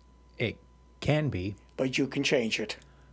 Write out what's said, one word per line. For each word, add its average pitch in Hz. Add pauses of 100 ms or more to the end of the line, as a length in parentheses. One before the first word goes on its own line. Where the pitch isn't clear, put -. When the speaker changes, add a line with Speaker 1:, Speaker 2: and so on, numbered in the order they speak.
(380)
Speaker 1:
it 104 (420)
can 151
be. 95 (220)
Speaker 2:
But 131
you 135
can 139
change 120
it. - (360)